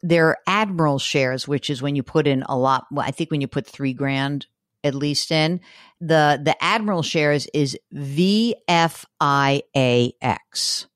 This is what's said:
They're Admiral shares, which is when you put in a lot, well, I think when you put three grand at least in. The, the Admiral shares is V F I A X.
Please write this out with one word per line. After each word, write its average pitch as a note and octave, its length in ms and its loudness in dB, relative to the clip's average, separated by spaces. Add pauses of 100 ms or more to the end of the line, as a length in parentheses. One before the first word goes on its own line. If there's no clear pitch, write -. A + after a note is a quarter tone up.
They're E3 440 4
Admiral F3+ 520 0
shares, C3 480 -2
which C#3+ 240 -4
is B2+ 120 -4
when C#3+ 120 -2
you C#3 80 -2
put D#3 240 0
in C3+ 180 2
a C3+ 140 -2
lot, C3 320 2
well, C#3+ 160 -4
I C#3 60 -4
think D#3+ 180 -6
when D3 120 -4
you C3+ 40 -4
put C3+ 200 -6
three C3+ 260 -6
grand C#3 540 -4 (360)
at C#3 120 -2
least C#3+ 360 -4
in. D#3+ 300 0 (400)
The, D3+ 420 4
the D3 180 0
Admiral G#3 420 0
shares D3 520 0
is C#3 240 0 (140)
V F#3 640 0 (100)
F E3 400 0 (140)
I C#3 420 2 (140)
A B2 440 2
X. - 760 -4